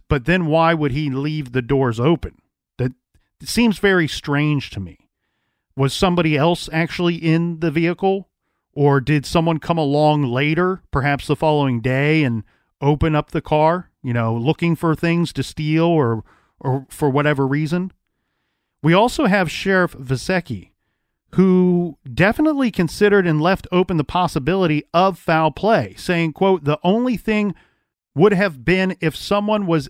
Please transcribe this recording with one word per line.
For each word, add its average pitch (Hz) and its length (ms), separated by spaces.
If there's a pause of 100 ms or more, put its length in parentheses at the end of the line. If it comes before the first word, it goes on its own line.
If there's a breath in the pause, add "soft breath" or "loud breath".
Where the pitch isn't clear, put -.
but 131 160
then 175 220
why 165 260
would 147 200
he 147 180
leave 143 400
the 127 100
doors 123 380
open? 139 380 (420)
That 127 140 (500)
seems 220 340
very 185 300
strange 147 640
to - 80
me. 85 300 (680)
Was 135 160
somebody 175 420
else 165 380
actually 170 440
in 165 420
the 165 100
vehicle? 175 600 (480)
Or 143 220
did 143 260
someone 165 340
come 165 180
along 151 460
later, 151 580 (100)
perhaps 139 360
the 147 100
following 143 420
day, 143 460
and 117 180 (380)
open 151 340
up 147 160
the 160 80
car, 156 500 (140)
you 127 80
know, 117 240
looking 156 400
for 165 180
things 170 380
to 135 120
steal 156 420
or, 127 400 (340 soft breath)
or 135 300
for 147 200
whatever 139 380
reason? 160 460 (920)
We 165 100
also 233 340
have 180 220
Sheriff 190 440
Vasecki, 131 800 (640)
who 180 640 (160)
definitely 262 560
considered 196 560
and 156 160
left 180 300
open 180 240
the 151 80
possibility 165 800 (100)
of 180 240
foul 160 340
play, 202 460
saying, 170 360
quote, 185 320
"The 147 180
only 226 320
thing 208 400 (580 soft breath)
would 202 200
have 165 320
been 190 340
if 160 160
someone 208 520
was 156 220